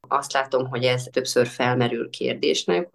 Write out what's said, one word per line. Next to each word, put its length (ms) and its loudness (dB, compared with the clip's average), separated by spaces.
azt 240 -2
látom, 360 0
hogy 160 -2
ez 200 2
többször 420 0
felmerül 640 0
kérdésnek, 840 0